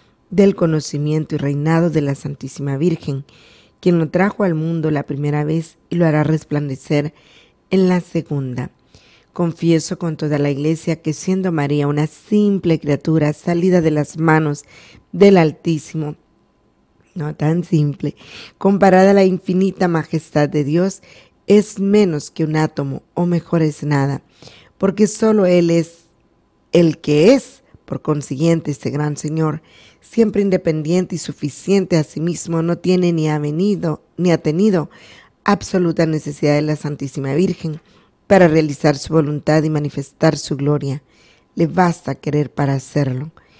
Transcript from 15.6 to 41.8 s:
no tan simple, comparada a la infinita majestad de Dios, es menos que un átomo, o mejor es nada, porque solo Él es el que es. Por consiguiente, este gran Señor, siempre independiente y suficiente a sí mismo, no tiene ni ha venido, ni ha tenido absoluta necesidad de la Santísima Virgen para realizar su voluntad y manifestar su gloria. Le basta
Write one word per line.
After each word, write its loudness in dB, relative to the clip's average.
no -6
tan 0
simple, -2
comparada 4
a 6
la 6
infinita 0
majestad -2
de 0
Dios, -2
es 2
menos 2
que -4
un 0
átomo, -2
o 0
mejor 0
es -2
nada, -2
porque 0
solo 2
Él 4
es -2
el 4
que 4
es. -6
Por -10
consiguiente, -2
este -6
gran -4
Señor, -4
siempre 0
independiente 0
y -4
suficiente -2
a 2
sí -10
mismo, -4
no -2
tiene 2
ni 0
ha 0
venido, -2
ni 2
ha 2
tenido 0
absoluta 0
necesidad -2
de 2
la -2
Santísima -6
Virgen -2
para 6
realizar 2
su -10
voluntad 0
y -2
manifestar -2
su -6
gloria. -2
Le 2
basta 0